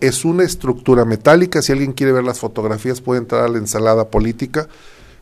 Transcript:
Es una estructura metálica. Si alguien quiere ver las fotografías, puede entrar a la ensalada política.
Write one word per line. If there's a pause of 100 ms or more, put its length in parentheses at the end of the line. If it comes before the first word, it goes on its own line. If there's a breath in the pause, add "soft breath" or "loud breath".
Es
una
estructura
metálica.
Si
alguien
quiere
ver
las
fotografías,
puede
entrar
a
la
ensalada
política. (540 soft breath)